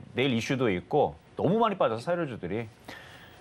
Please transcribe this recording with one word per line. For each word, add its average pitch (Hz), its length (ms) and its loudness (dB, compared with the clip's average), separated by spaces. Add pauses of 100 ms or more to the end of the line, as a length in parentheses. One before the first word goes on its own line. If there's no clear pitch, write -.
(140)
내일 131 180 2
이슈도 120 380 2
있고 87 460 0 (200)
너무 151 220 2
많이 220 180 2
빠져서 117 260 2
사료주들이. 120 680 -4 (720)